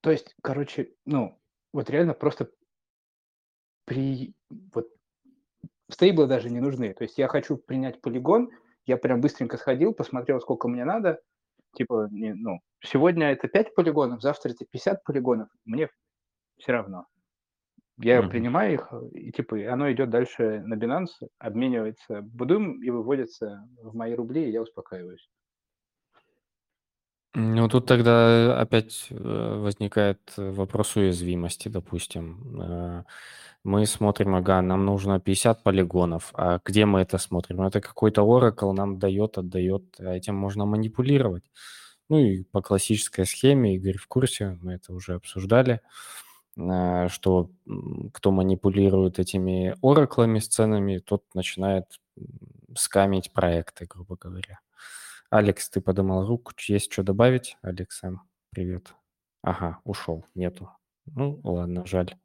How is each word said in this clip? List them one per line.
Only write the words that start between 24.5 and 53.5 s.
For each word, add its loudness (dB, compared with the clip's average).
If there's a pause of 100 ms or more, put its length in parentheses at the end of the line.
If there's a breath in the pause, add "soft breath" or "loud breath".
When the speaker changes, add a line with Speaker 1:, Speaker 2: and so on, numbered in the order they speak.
Speaker 1:
я -4
успокаиваюсь. -16 (2000)
Speaker 2:
Ну, 2
тут 2
тогда 6
опять, -2
э, -14 (440)
возникает 0 (160)
вопрос -2
уязвимости, 0
допустим. -8
Э, -8 (600 loud breath)
мы 2
смотрим, 2
ага, 4
нам 2
нужно 0
пятьдесят 2
полигонов, 2
а 0
где 4
мы 6
это 0
смотрим? -4
Это 0
какой-то 2
Oracle 4
нам -2
дает, 0
отдает, -2 (140)
а -6
этим -6
можно -2
манипулировать. 0 (640 loud breath)
Ну 4
и 4
по -2
классической 0
схеме, 4
Игорь -2
в -16
курсе, -2
мы -8
это -14
уже -8
обсуждали, 2 (800 loud breath)
э, 0
что, 0 (160)
м, -10
кто 2
манипулирует 2
этими -2
ораклами 4
с -10
ценами, 0
тот -4 (100)
начинает, -2 (320)
м, -16 (500)
скамить 0
проекты, 0